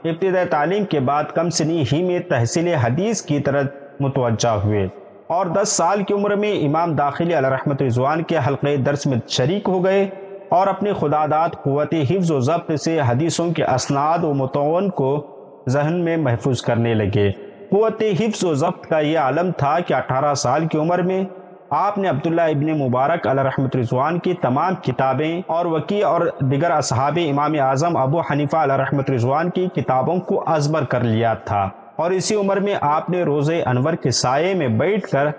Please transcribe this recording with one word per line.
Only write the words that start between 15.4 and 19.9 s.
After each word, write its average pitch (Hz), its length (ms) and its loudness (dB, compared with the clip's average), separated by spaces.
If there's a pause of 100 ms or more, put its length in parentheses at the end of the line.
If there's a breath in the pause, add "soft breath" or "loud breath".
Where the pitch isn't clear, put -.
ذہن 147 240 2
میں 165 240 0
محفوظ 131 440 0
کرنے 117 320 2
لگے۔ 101 380 2 (380)
قوت 220 340 2 (160)
حفظ 214 240 0
و 175 100 0
ضبط 156 340 -2
کا 160 120 2
یہ 156 200 2
عالم 151 320 0
تھا 151 280 0
کہ 175 140 -2